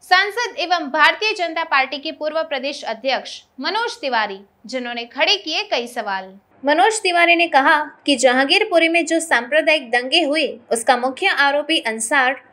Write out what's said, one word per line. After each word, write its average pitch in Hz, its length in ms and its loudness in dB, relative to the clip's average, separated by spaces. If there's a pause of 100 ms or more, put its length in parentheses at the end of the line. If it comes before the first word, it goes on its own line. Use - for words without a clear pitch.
सांसद 392 560 0
एवं 330 320 -2
भारतीय 320 440 2
जनता 330 300 -4
पार्टी 277 340 -2
के 311 140 -8
पूर्व 302 300 -6
प्रदेश 285 400 -6
अध्यक्ष 226 600 -6 (180)
मनोज 427 400 -4
तिवारी, 214 400 -2 (260)
जिन्होंने 240 380 -8
खड़े 311 320 0
किए 349 340 -6
कई 247 160 -2
सवाल। 196 480 -8 (300)
मनोज 370 380 2
तिवारी 339 340 4
ने 339 100 2
कहा 302 340 4 (260)
कि 285 100 4
जहांगीरपुरी 320 720 4
में 330 180 2
जो 330 140 0
सांप्रदायिक 285 680 0
दंगे 254 320 0
हुए, 285 360 -2 (140)
उसका 233 240 2
मुख्य 254 300 -4
आरोपी 294 520 2
अंसार 254 640 -2 (100)